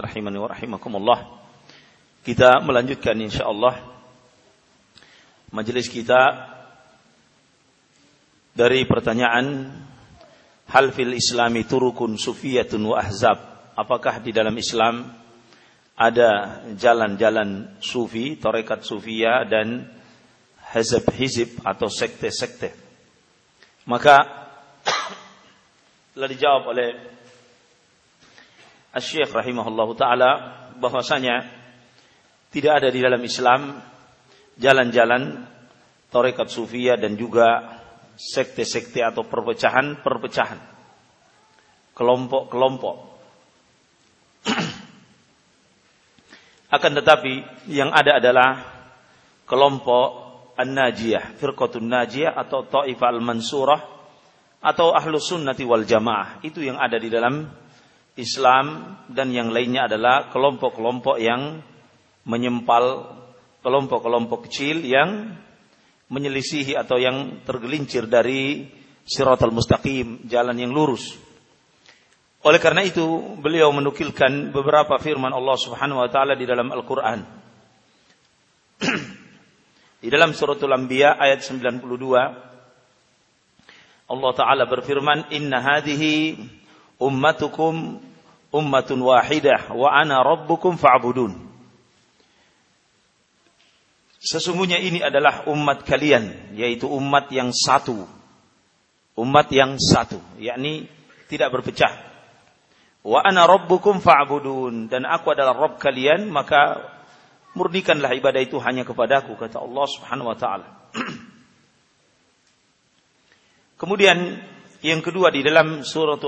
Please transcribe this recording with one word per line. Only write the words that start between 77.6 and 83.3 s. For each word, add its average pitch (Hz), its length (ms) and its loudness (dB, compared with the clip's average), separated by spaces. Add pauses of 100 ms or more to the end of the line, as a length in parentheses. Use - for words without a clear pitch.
<clears throat> 175 280 -4 (920)
Di 117 80 -6
dalam 151 240 4
Suratul 143 400 0
Anbiya 131 400 4
ayat 139 320 2
sembilan 123 320 -6
puluh 123 160 -10
dua, 127 280 2 (1900)